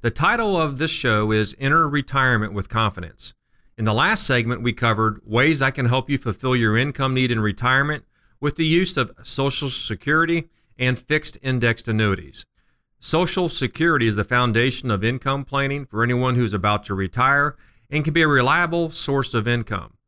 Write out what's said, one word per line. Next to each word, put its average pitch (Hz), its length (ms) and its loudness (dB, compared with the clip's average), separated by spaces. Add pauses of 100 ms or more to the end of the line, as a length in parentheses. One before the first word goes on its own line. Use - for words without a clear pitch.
The 117 100 0
title 202 500 0
of 143 180 -2
this 151 120 -2
show 107 400 2
is 107 300 2
Enter 151 280 2
Retirement 131 640 2
with 101 160 -4
Confidence. 101 640 -4 (440)
In 110 60 -2
the 107 100 2
last 175 320 2
segment, 120 360 0
we 117 100 0
covered 110 520 0
ways 135 380 2
I 135 80 2
can 131 160 -2
help 127 240 0
you 135 80 0
fulfill 127 380 -2
your 110 200 2
income 135 380 -2
need 127 160 2
in 113 80 0
retirement 127 680 0 (360)
with 143 160 -4
the 165 100 0
use 175 300 2
of 127 160 -2 (100)
Social 139 480 -2
Security 160 760 -2 (280)
and 127 220 0
fixed - 420 -4
indexed 120 460 -2
annuities. 101 580 -2 (540)
Social 175 500 0
Security 139 600 0
is 101 80 0
the 104 80 0
foundation 123 680 0
of 101 140 0
income 135 400 -2
planning 139 420 -4
for 107 160 -4
anyone 123 320 2
who's 120 180 2
about 104 340 0
to 101 80 -6
retire 131 600 0 (340)
and 151 140 -2
can 151 100 -2
be 165 100 2
a 156 60 4
reliable 160 640 2
source 139 440 -4
of 110 120 0
income. 113 480 -4 (140)